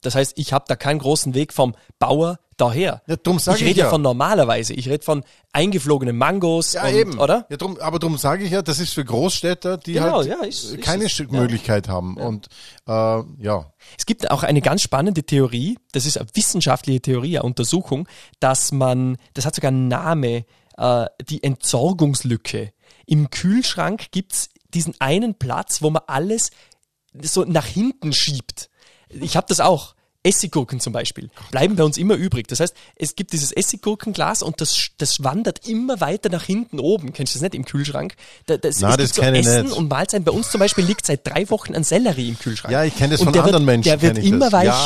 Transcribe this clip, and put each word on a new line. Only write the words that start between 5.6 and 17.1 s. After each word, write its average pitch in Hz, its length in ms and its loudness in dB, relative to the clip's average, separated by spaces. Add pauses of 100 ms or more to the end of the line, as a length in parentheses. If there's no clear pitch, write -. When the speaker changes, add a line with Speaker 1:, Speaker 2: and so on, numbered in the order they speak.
Speaker 1:
Mangos 165 560 2
Speaker 2:
Ja, - 120 -4
Speaker 1:
und, 135 80 0
Speaker 2:
eben. 208 260 2
Speaker 1:
oder? 180 300 2
Speaker 2:
Ja, 147 60 -10
drum, 180 240 -6
aber 160 200 -4
drum 165 180 -2
sag 147 240 -2
ich 190 100 -4
ja, 196 100 0
das 147 180 -2
ist 170 140 -6
für 139 120 -4
Großstädter, 175 720 -2
die 170 160 -8
Speaker 1:
Genau, 302 240 2
Speaker 2:
halt 139 100 2
Speaker 1:
ja, 339 160 -6
ist, - 300 -8
ist 160 80 -12
Speaker 2:
keine 190 240 -2
Speaker 1:
es. - 80 -2
Speaker 2:
Sch-, - 200 -6
Speaker 1:
Ja. 135 60 0
Speaker 2:
Möglichkeit 113 480 0
haben. 92 320 -4
Speaker 1:
Ja. 120 60 -6
Speaker 2:
Und, 110 220 -8 (380)
äh, 117 60 -6 (500)
ja. 101 300 -4 (260)
Speaker 1:
Es - 80 -6
gibt - 240 -4
auch 147 140 -6
eine 147 160 2
ganz 139 220 0
spannende 156 420 -2
Theorie, 135 540 0 (160)
das 131 120 -2
ist 147 120 -2
eine 113 160 -8
wissenschaftliche 131 680 0
Theorie, 135 380 -2